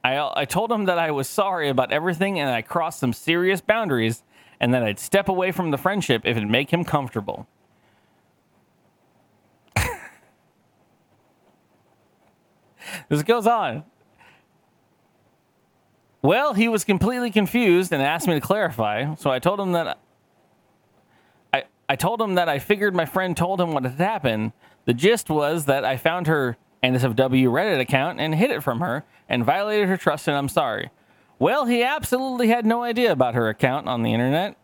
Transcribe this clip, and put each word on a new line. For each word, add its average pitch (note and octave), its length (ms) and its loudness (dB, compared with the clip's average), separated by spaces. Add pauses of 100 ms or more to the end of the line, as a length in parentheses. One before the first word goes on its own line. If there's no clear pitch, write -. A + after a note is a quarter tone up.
I, C#3 400 -2
I - 40 -2
told A3 260 -2
him G#3 140 -2
that F3 120 0
I E3 120 -2
was C3+ 180 -4
sorry F3+ 400 -2
about B2+ 240 0
everything F3 480 -2
and C#3+ 80 -2
I A#2 140 -2
crossed D#3+ 360 -4
some B2 140 0
serious F3 480 0
boundaries C#3 640 0 (360)
and B2 140 2
that B2+ 100 2
I'd G#2 160 -2
step G3 300 0
away F#3 240 0
from E3+ 180 -2
the C#3+ 60 0
friendship E3+ 480 0
if A#2 120 0
it'd G#2 120 -2
make C3 240 0
him E3+ 120 0
comfortable." B2 640 -4 (2250)
<laughs> - 80 -2 (3250)
This D3+ 120 0
goes A3 240 2
on. D#3 380 0 (2500)
"Well, A#3 320 2
he A3+ 140 2
was G#3+ 160 -2
completely A#3 460 0
confused F#3+ 640 2
and C#3+ 100 0
asked D#3+ 240 0
me E3+ 80 2
to C#3+ 60 0
clarify, C3 760 -2
so C#3+ 140 -2
I B2+ 80 0
told F#3+ 220 0
him F#3 120 -2
that D#3+ 260 -2 (1500)
I, C#3 120 0 (240)
I C3+ 80 2
told G#3+ 260 -2
him G3 140 0
that E3+ 120 2
I C#3 100 0
figured G3+ 360 0
my E3+ 100 0
friend F#3 320 -2
told F#3 240 -2
him E3 120 0
what C3+ 120 -2
had B2+ 140 -4
happened. C#3 540 -2 (340)
The B2 80 2
gist G3 340 2
was D3+ 380 0
that C#3 180 2
I B2+ 140 -2
found E3 300 0
her C3+ 280 0 (260)
N B2+ 120 2
S B2+ 100 2
F A#2+ 100 0
W C3 360 4
Reddit E3 300 2
account C#3 400 0
and D#3 140 0
hid A3 160 2
it D3 120 -4
from A#2+ 180 -2
her D3+ 240 -4 (240)
and A#2+ 160 0
violated G3+ 440 2
her F#3 80 2
trust, D3+ 300 -2
and D3 100 0
I'm C#3 120 -2
sorry. B2 420 -2 (480)
Well, A#3+ 280 2
he A#3+ 160 2
absolutely B3+ 680 0
had A#3 160 2
no A#3 180 2
idea A#3 300 2
about B2+ 220 2
her A#2 140 2
account C3 380 0
on A#2+ 160 -2
the A2+ 120 0
internet C#3 500 0